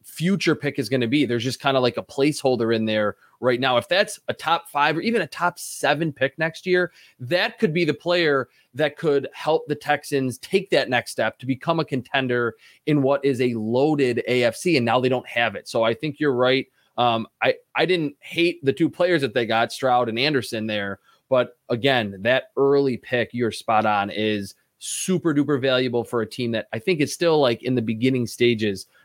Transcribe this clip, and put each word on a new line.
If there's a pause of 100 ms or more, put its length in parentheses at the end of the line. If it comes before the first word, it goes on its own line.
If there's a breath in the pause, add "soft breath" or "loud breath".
future
pick
is
gonna
be.
There's
just
kinda
like
a
placeholder
in
there (240 soft breath)
right
now.
If
that's (100)
a
top
five
or
even
a
top
seven
pick
next
year, (280 soft breath)
that
could
be
the
player (260 soft breath)
that
could
help
the
Texans
take
that
next
step
to
become
a
contender (300 soft breath)
in
what
is
a
loaded
A
F
C,
and
now
they
don't
have
it.
So
I
think
you're
right. (300)
Um, (120)
I, (220)
I
didn't
hate
the
two
players
that
they
got,
Stroud
and
Anderson
there, (300 soft breath)
but (120)
again,
that
early
pick,
you're
spot
on,
is (240)
super
duper
valuable
for
a
team
that
I
think
is
still,
like,
in
the
beginning
stages (180 soft breath)